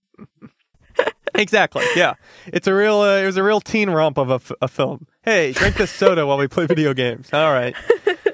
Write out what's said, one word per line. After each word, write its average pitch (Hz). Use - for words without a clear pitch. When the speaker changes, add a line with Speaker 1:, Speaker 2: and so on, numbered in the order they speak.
Speaker 1:
Exactly. 196
Yeah. 165
It's 175
a 190
real, 208
uh, 202
it 190
was 190
a 190
real 208
teen 214
romp 156
of 131
a, 131
f-, -
a 139
film. 135
"Hey, 170
drink 190
this 196
soda 180
while 139
we 139
play 175
video 156
games." 127
All 151
right. 123
Speaker 2:
<laughs> -